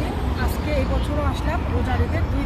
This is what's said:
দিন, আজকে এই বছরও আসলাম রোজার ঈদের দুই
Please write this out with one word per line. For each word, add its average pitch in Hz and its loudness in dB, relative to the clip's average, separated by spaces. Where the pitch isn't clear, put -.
দিন, - -2
আজকে - -2
এই 262 2
বছরও - 0
আসলাম 311 0
রোজার 247 0
ঈদের - 0
দুই 277 0